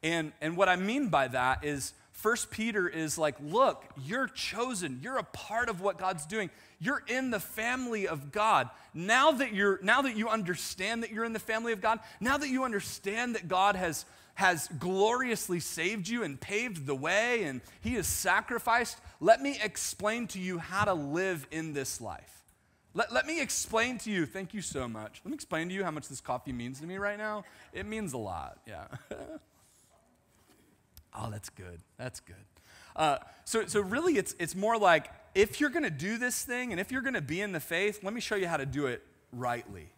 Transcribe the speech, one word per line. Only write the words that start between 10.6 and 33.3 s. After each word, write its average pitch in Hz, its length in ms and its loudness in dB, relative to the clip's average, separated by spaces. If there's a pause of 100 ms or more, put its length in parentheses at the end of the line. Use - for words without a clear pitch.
that 208 80 -8
you're 226 140 -2
in 226 80 -4
the 220 60 -2
family 226 340 -2
of 202 80 -6
God, 226 180 4 (200)
now 254 180 2
that 285 120 -2
you 262 140 2
understand 226 720 -2
that 180 120 -6
God 190 280 6
has, 180 300 -2 (300)
has 180 320 4 (120)
gloriously 202 800 2
saved 175 480 -2
you 233 160 -2
and 139 160 -4
paved 208 460 -4
the 139 100 0
way 202 480 2
and 135 180 -4 (200)
he 240 140 -2
has 196 120 0
sacrificed, 226 920 2 (200)
let 226 220 8
me 277 200 -2
explain 214 680 -2
to - 120 -8
you 180 200 -4
how 180 260 0
to 202 80 4
live 160 580 0
in 160 220 -6
this 139 260 -4
life." - 440 -12 (520)
Let, 220 160 0
let 254 140 2
me 320 160 -2
explain 233 580 0
to 220 120 -6
you, 175 160 2
thank 190 260 -8
you 208 80 -6
so 131 260 -4
much. 110 380 -10
Let 214 60 -8
me 311 40 -6
explain 170 340 -4
to 185 40 -6
you 196 100 -2
how 180 60 0
much 151 200 -8
this 135 120 -12
coffee 131 320 -6
means 123 260 -8
to 151 60 -12
me 185 120 -8
right 202 200 -2
now. 214 260 -6 (300)
It 196 140 -8
means 214 260 -6
a 127 60 -6
lot, 87 480 -8
yeah. 101 180 -12 (240)
<laughs> - 80 -8 (2000)
Oh, 113 140 -4
that's 107 200 -10
good, 90 300 -16 (180)
that's 123 220 -10
good. - 160 -20 (600)
Uh, 147 220 4 (280)